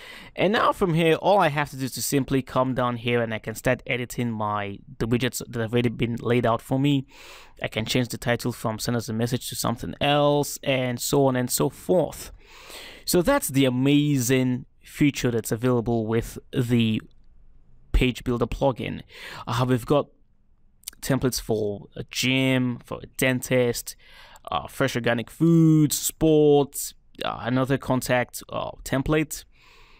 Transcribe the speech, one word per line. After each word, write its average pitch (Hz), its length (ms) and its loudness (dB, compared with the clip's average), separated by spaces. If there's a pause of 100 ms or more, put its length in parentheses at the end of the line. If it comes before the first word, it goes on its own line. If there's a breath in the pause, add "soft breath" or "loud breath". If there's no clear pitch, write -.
(360 loud breath)
And 190 180 2
now 285 180 2
from 185 220 0
here, 160 220 4
all 196 240 4
I 175 80 4
have 143 240 -2
to 143 40 -16
do 131 100 -4
is 123 80 -6
to 120 100 -6
simply 135 400 0
come 131 320 0
down 123 220 -2
here 120 240 0
and 113 120 -4
I 107 60 -6
can 110 160 -8
start 127 320 0
editing 123 440 -4
my, 104 460 -4 (220)
the 117 80 -2
widgets 120 400 0
that 120 120 -8
have 110 140 -2
already 120 160 4
been 113 280 -2
laid 117 280 2
out 113 160 2
for 131 180 -2
me. 139 280 2 (540 loud breath)
I - 60 -4
can 110 180 -4
change 123 240 0
the - 80 -8
title 120 340 -2
from 110 260 -6
"Send 120 180 -4
Us 113 140 -4
a 110 40 -4
Message" 120 360 -2
to - 60 -10
something - 460 -4
else, 147 640 2
and 127 360 -2
so 139 260 2
on 131 100 2
and 123 140 0
so 147 200 0
forth. - 640 -2 (760 loud breath)
So 180 180 2
that's - 240 2
the 135 180 4
amazing 131 1000 2 (180)
feature 139 480 2
that's 113 200 -2
available 117 540 0
with 113 320 -2 (140)
the 117 500 2 (920)
Page 127 320 2
Builder 123 240 0
plugin. - 540 -2 (460 loud breath)
Uh, 117 200 0
we've 123 180 0
got 147 220 2 (960)
templates 127 360 -2
for 104 560 -4
a - 100 -10
gym, 131 760 0
for - 200 -10
a - 40 -18 (100)
dentist, 127 800 0 (560 loud breath)
uh, 67 160 -6
fresh - 280 -2
organic 120 340 -2
foods, 160 680 4
sports, 151 960 2 (300)
uh, - 180 -6
another 127 360 0
contact, 123 720 -2
uh, - 220 -8 (120)
template, 147 600 -2 (560 soft breath)